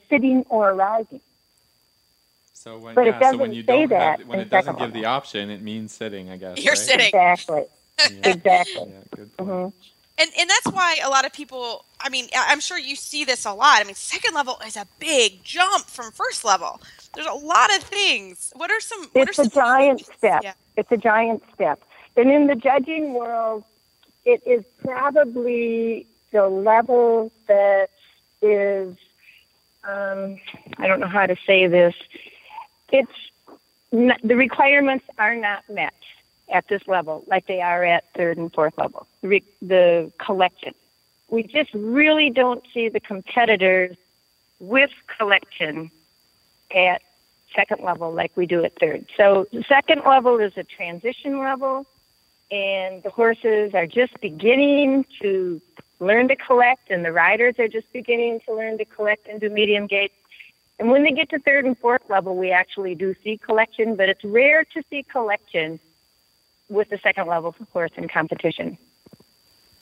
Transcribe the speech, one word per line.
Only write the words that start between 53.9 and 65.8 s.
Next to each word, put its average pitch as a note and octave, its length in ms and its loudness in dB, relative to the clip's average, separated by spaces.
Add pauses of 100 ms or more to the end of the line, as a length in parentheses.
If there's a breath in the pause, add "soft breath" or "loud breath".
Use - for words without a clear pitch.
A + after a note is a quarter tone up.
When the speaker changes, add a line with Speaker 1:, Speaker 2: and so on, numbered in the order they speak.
Speaker 1:
beginning C4+ 840 2 (160)
to F#3 400 -4 (380)
learn A3+ 300 2
to C#4 80 -4
collect, B3 540 2
and F3 120 -4
the E3+ 80 -2
riders G#3 480 2
are A#3 80 2
just A3 240 -8
beginning A#3 560 -2
to A#3 80 -6
learn A3 220 -6
to G#3+ 80 -6
collect G#3 420 -4
and G#3+ 140 -12
do G#3+ 80 -4
medium G#3 380 -2
gait. G3 260 -2 (680 loud breath)
And A#3 120 2
when C#4 120 6
they D#4 80 4
get D4 200 -2
to D#4 80 -4
third C#4 260 2
and B3+ 120 -2
fourth B3 320 0
level, F#3+ 280 -2
we F#3 140 -2
actually F#3 440 -2
do F#3+ 260 -4
see G#3+ 160 -6
collection, A3 600 -2
but F#3+ 100 2
it's F#3+ 160 -2
rare C4+ 400 4
to D#4 260 -10
see C#4+ 140 -10
collection F#3+ 760 -6 (880)